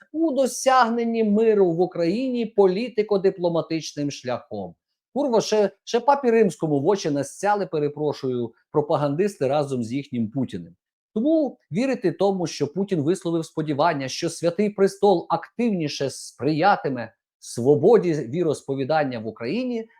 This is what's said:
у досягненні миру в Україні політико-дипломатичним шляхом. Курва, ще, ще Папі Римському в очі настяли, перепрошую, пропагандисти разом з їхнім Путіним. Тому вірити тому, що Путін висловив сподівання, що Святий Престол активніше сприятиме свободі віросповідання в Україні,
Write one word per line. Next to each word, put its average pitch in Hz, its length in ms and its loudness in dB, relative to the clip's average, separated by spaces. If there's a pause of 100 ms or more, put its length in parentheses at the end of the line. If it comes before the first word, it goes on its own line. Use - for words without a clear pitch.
(120)
у 320 200 0
досягненні 233 920 2
миру 208 480 4
в 165 100 -2
Україні 220 760 -2
політико-дипломатичним 180 1500 0
шляхом. 110 640 -8 (400)
Курва, 240 260 2
ще, 208 300 2 (120)
ще - 160 -2
Папі 277 320 2
Римському 170 480 2
в 139 80 0
очі 196 220 0
настяли, 190 560 -2
перепрошую, 143 880 -4 (180)
пропагандисти 147 760 0
разом 135 360 -2
з 113 100 -6
їхнім 123 380 -4
Путіним. 98 440 -6 (380)
Тому 294 440 0 (140)
вірити 226 400 0
тому, 190 360 0
що 143 260 -4
Путін 190 280 -2
висловив 165 440 -2
сподівання, 147 640 -2
що 160 220 -4
Святий 170 400 -2
Престол 196 600 2
активніше 165 800 -2
сприятиме 147 1040 -2 (260)
свободі 160 720 4
віросповідання 139 1080 -2
в 110 80 -8
Україні, 226 640 -6 (100)